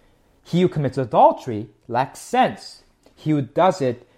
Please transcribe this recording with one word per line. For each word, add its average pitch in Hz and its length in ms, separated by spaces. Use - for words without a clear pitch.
He 170 180
who 180 60
commits 139 300
adultery 135 720
lacks 120 320
sense. - 640
He - 160
who 147 100
does 175 400
it 123 260